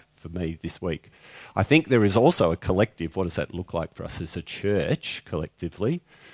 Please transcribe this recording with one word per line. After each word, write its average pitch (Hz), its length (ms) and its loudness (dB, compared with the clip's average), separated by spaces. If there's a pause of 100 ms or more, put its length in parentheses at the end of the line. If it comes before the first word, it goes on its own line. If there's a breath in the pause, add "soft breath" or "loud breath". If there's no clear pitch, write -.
for - 200 -18
me 82 320 -6
this - 200 -10
week?" 82 300 -6 (460 loud breath)
I 98 60 2
think 156 260 4
there 113 160 6
is 98 100 2
also 113 380 4
a 85 40 -2
collective, 92 600 0
what 95 80 0
does 85 100 -6
that - 180 -4
look 90 200 -8
like 80 200 -4
for - 120 -14
us - 160 -8
as 85 160 -8
a 85 40 -6
church - 840 -2
collectively? 92 760 -4 (340 soft breath)